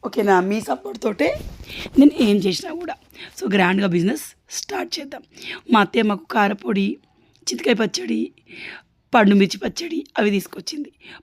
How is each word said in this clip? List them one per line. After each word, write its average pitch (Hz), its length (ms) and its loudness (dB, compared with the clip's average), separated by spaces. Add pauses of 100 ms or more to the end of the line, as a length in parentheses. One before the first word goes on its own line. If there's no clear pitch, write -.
ఓకేనా? 202 300 2 (140)
మీ 208 80 0 (100)
సపోర్ట్ 277 360 -6
తోటే 247 220 0 (720)
నేను 285 140 8 (140)
ఏం 208 180 4
చేసినా 202 260 -2 (120)
కూడా. 330 120 -10 (440)
So 381 60 -8 (100)
గ్రాండ్గా 190 420 2
బిజినెస్ 202 280 0 (340)
స్టార్ట్ 359 380 -8
చేద్దాం. 277 260 -14 (500)
మా 214 120 8
అత్తయ్య 226 260 0
మాకు 190 140 -4 (100)
కారపొడి, 202 520 0 (640)
చింతకాయ 240 340 0
పచ్చడి, - 380 -4 (920)
పండు 208 260 6
మిర్చి 190 240 2
పచ్చడి 330 340 -6 (200)
అవి 208 180 2
తీసుకొచ్చింది. 269 540 -8 (320)